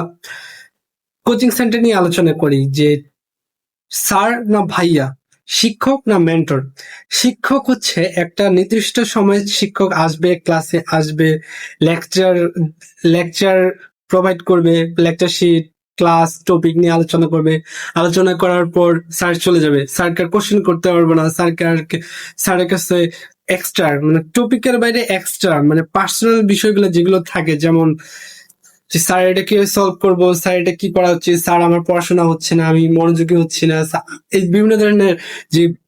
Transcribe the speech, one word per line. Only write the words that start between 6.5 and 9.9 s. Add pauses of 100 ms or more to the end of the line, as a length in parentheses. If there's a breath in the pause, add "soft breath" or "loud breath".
শিক্ষক
হচ্ছে (140)
একটা
নির্দিষ্ট
সময়ে
শিক্ষক